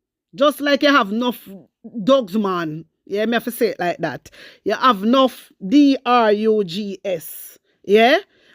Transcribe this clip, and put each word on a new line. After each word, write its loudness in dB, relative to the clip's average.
just 0
like 0
you 4
have 2
enough -6
dogs, 2
man. -4
Yeah, -4
me -2
have -2
to -8
say -2
it -8
like -4
that. -10
You -2
have 0
enough 0
D 4
R 2
U 2
G -8
S. -10
Yeah? 4